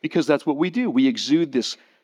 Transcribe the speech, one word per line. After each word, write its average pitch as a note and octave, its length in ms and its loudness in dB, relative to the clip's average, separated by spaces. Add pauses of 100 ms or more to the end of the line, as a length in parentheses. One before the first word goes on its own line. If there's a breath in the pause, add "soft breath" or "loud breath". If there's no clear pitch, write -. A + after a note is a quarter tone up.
Because D#3+ 240 -2
that's D3 180 2
what C#3+ 140 -2
we F3+ 100 0
do. A#3 220 -2
We C3 180 2
exude C#3+ 420 0
this B2 280 -4 (260 soft breath)